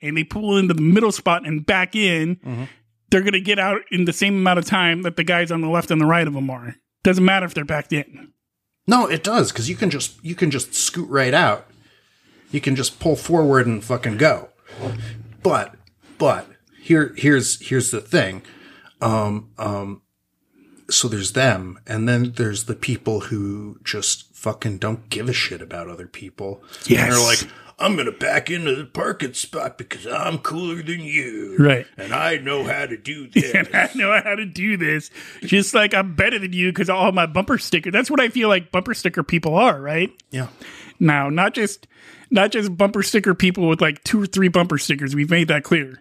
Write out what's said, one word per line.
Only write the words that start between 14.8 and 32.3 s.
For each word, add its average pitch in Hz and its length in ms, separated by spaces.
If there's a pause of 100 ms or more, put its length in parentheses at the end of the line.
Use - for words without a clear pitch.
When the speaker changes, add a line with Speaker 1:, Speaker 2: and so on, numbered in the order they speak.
Speaker 2:
But, 131 320 (420)
but 127 300 (320)
here, 156 380
here's, 139 500
here's 131 240
the 107 100
thing. 95 400 (600)
Um, 110 560
um, 101 440 (880)
so - 180
there's 98 260
them, 92 540
and 110 200
then 120 300
there's 104 280
the 113 100
people 190 460
who 104 640
just - 520
fucking 107 420
don't 110 320
give 110 180
a 127 60
shit - 280
about 87 280
other 87 180
people. 98 560 (180)
And - 100
Speaker 1:
Yes. 120 260
Speaker 2:
they're 120 80
like, 117 280 (260)
"I'm 196 180
gonna - 140
back - 400
into 165 240
the 143 100
parking 151 480
spot - 460
because - 260
I'm - 320
cooler 170 460
than 170 180
you. 135 560
Speaker 1:
Right. 139 300 (100)
Speaker 2:
And 95 160
I 160 240